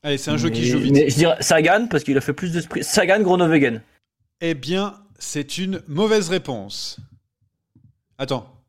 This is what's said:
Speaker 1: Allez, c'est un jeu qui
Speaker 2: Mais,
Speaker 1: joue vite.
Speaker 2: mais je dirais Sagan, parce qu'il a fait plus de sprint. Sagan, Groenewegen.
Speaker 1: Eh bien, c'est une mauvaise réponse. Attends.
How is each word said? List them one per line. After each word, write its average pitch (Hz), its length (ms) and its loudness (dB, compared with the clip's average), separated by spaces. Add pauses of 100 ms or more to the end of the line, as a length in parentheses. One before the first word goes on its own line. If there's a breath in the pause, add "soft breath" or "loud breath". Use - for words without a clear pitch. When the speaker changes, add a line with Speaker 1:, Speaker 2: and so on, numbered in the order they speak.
Speaker 1:
Allez, 143 140 -2
c'est 147 140 -6
un 156 60 0
jeu 160 120 0
qui 117 120 -2
Speaker 2:
Mais, 120 60 0
Speaker 1:
joue 123 120 2
vite. 131 140 2
Speaker 2:
mais 139 160 6
je 131 60 0
dirais 160 260 4
Sagan, 170 480 2
parce 156 140 -2
qu'il 135 140 0
a 135 40 2
fait 143 120 -4
plus 175 180 -6
de 170 100 -2
sprint. - 240 -8
Sagan, 190 360 2
Groenewegen. 165 600 2 (600)
Speaker 1:
Eh 165 140 -2
bien, 185 400 -4 (240)
c'est - 380 -8
une 185 300 -6
mauvaise 202 420 0
réponse. 120 720 -6 (1160)
Attends. 135 300 -6 (220)